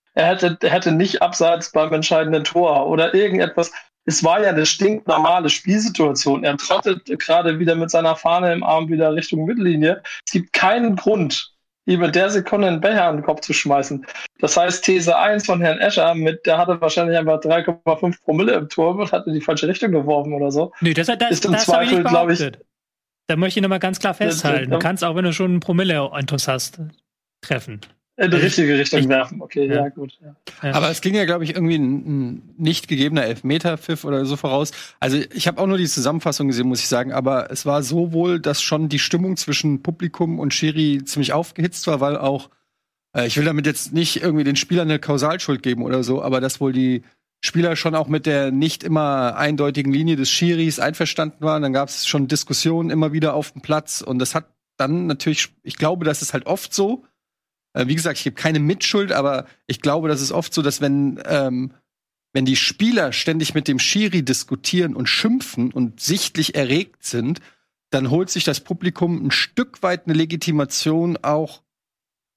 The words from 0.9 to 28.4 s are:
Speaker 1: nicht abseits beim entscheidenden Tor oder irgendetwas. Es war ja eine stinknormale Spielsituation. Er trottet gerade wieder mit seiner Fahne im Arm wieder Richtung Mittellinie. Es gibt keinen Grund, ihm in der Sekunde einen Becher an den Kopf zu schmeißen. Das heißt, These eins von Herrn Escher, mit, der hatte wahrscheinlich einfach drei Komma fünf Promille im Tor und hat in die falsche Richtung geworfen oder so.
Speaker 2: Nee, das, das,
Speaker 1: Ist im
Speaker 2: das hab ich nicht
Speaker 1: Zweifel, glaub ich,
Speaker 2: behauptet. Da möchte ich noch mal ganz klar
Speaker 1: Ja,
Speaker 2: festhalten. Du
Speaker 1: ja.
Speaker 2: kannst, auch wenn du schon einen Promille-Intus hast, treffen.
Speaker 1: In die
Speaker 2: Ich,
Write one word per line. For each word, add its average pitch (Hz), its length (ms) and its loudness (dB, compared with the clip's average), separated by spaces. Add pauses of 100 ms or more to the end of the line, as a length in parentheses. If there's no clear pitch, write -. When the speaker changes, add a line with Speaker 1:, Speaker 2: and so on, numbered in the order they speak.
Speaker 1:
nicht 175 320 2
abseits 170 480 2
beim 156 220 2
entscheidenden 160 500 2
Tor 151 460 2
oder 165 260 2
irgendetwas. 185 560 2 (340)
Es 156 200 0
war 180 180 4
ja 202 60 4
eine 156 180 2
stinknormale 175 840 2
Spielsituation. 156 920 0
Er 143 140 0
trottet 190 500 0 (140)
gerade 165 400 2
wieder 165 160 2
mit 165 140 -2
seiner 165 260 2
Fahne 175 360 2
im 170 120 -2
Arm 160 240 2
wieder 156 260 2
Richtung 160 300 -2
Mittellinie. 175 580 2 (240)
Es - 60 -10
gibt 175 200 0
keinen 220 440 2
Grund, 185 560 0 (340)
ihm 180 160 2
in 151 80 4
der 185 200 2
Sekunde 202 360 2
einen 165 140 0
Becher 196 240 4
an 156 140 2
den 143 60 -6
Kopf 151 180 -2
zu - 100 -4
schmeißen. 139 540 0 (340)
Das - 160 2
heißt, 180 280 2
These 170 320 4
eins 208 300 2
von 180 140 2
Herrn 165 180 2
Escher, 170 380 4
mit, 160 300 0
der 160 120 4
hatte 175 220 2
wahrscheinlich 170 360 2
einfach 156 240 2
drei 160 220 2
Komma 170 340 0
fünf 175 260 -2
Promille 185 320 2
im 151 140 0
Tor 175 280 2
und 202 160 -4
hat - 160 0
in 156 60 -2
die 147 60 -2
falsche 156 280 0
Richtung 190 240 0
geworfen 147 400 0
oder 143 180 -2
so. 156 300 0
Speaker 2:
Nee, 165 140 2
das, 165 120 0
das, 240 240 0
Speaker 1:
Ist - 140 0
im 180 80 2
Speaker 2:
das 202 160 2
hab 170 140 6
ich - 100 0
nicht 180 80 4
Speaker 1:
Zweifel, 170 100 2
glaub 170 200 4
ich, 170 80 2
Speaker 2:
behauptet. 139 280 -6 (600)
Da 160 100 0
möchte 185 240 0
ich - 20 0
noch 190 60 2
mal 190 100 0
ganz 185 220 -4
klar 196 180 0
Speaker 1:
Ja, 208 80 0
Speaker 2:
festhalten. 139 440 0
Du 165 60 2
Speaker 1:
ja. 165 40 0
Speaker 2:
kannst, 175 240 -2
auch 165 100 0
wenn 185 100 0
du 170 80 2
schon 185 200 0
einen 175 80 2
Promille-Intus 147 880 -2
hast, 131 320 -4 (600)
treffen. 117 380 -8 (360)
Speaker 1:
In 180 160 2
die 175 60 6
Speaker 2:
Ich, 147 40 2